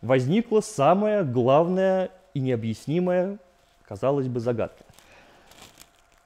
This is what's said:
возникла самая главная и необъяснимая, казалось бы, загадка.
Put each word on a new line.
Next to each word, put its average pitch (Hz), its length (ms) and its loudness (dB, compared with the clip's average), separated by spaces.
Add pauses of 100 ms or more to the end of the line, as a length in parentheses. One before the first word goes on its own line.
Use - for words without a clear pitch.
возникла 135 580 2
самая 202 600 2
главная 170 880 2 (240)
и 139 60 -4
необъяснимая, 165 960 -2 (480)
казалось 131 420 -2
бы, 123 120 -4
загадка. 113 440 -4 (1400)